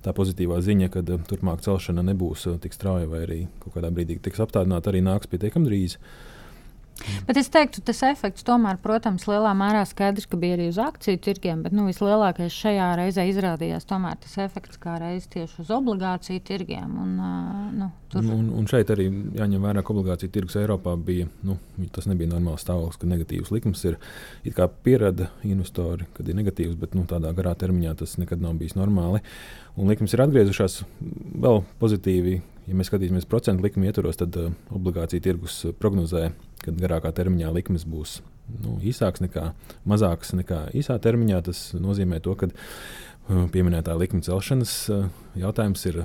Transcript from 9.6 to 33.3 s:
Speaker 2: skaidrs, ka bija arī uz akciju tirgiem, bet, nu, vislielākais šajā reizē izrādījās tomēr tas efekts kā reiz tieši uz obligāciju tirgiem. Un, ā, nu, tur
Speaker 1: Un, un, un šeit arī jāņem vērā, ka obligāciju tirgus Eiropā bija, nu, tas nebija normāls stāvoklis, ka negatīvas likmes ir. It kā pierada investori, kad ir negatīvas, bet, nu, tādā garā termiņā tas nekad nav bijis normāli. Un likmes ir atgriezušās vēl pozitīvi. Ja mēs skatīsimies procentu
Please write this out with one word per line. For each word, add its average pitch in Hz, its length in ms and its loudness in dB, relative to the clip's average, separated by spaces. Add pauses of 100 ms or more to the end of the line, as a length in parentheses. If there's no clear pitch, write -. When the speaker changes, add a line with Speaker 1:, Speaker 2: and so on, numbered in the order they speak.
Speaker 2:
skaidrs, 202 460 0
ka 196 80 -2
bija 175 180 2
arī 175 140 0
uz 170 80 -2
akciju 214 480 0
tirgiem, 180 380 -2
bet, 170 100 -2
nu, 208 160 4
vislielākais 196 640 2
šajā 202 320 2 (140)
reizē 185 280 2
izrādījās 165 600 -2
tomēr 185 320 -2
tas - 160 -12
efekts - 420 -8
kā 170 220 -6
reiz 180 260 -6
tieši 165 360 -10
uz 160 100 -6
obligāciju 185 720 -2
tirgiem. 180 560 -6
Un, 185 160 -2
ā, 185 140 -2 (420)
nu, 196 160 -4 (240)
tur - 80 0
Speaker 1:
Un, 110 160 2
un, 110 80 2 (160)
un 101 80 0
šeit 113 240 4
arī 95 160 2
jāņem 101 560 0
vērā, 101 180 0
ka - 80 -4
obligāciju 92 460 0
tirgus 92 240 -4
Eiropā 95 340 0
bija, 87 300 0 (160)
nu, 95 160 -2 (340)
tas - 140 -6
nebija 87 240 2
normāls 85 340 0
stāvoklis, 85 380 -2
ka 87 80 0
negatīvas 87 420 -2
likmes 107 380 0
ir. 80 80 -2 (480)
It - 100 -4
kā 90 140 4 (160)
pierada 98 460 4 (120)
investori, 90 720 -2
kad - 160 -6
ir 85 100 -2
negatīvas, 85 400 0
bet, 82 140 -6
nu, 90 160 0
tādā 82 240 -2
garā 87 240 0
termiņā 87 400 0
tas - 240 -8
nekad 87 180 -2
nav 85 220 -2
bijis 82 160 -4
normāli. 95 480 2 (500)
Un 98 140 2
likmes 107 240 2
ir 113 80 4
atgriezušās 104 640 4 (580)
vēl 113 220 6 (180)
pozitīvi. 92 580 2 (240)
Ja 92 160 -2
mēs 92 80 2
skatīsimies 92 400 0
procentu 101 380 2